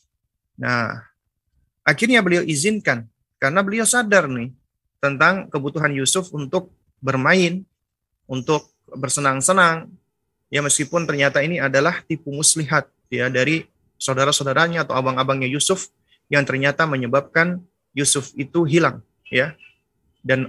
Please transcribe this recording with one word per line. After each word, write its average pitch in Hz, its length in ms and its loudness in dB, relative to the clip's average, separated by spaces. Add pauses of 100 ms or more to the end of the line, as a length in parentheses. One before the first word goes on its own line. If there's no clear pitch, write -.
(560)
Nah, 120 480 -4 (800)
akhirnya 226 400 2
beliau 175 240 0
izinkan 156 580 -2 (360)
karena 143 180 0
beliau 202 240 -2
sadar 202 480 2
nih 127 240 -6 (480)
tentang 156 480 0
kebutuhan 147 400 -2
Yusuf 139 400 -2
untuk 151 400 -6 (300)
bermain, 170 640 2 (640)
untuk 131 400 -2 (180)
bersenang-senang, 143 1040 0 (560)
ya, 143 140 -2
meskipun 151 440 -2
ternyata 139 360 0
ini 165 200 -2
adalah 139 440 2
tipu 156 280 -8
muslihat, 151 560 0 (240)
ya, 123 160 -2
dari 131 360 0 (360)
saudara-saudaranya 143 880 0
atau 123 80 -2
abang-abangnya 131 480 0
Yusuf 147 480 -2 (400)
yang 143 140 2
ternyata 139 420 0
menyebabkan 139 720 0 (320)
Yusuf 139 460 -2
itu 165 260 0
hilang, 156 380 2 (280)
ya. 139 240 0 (640)
Dan 131 280 0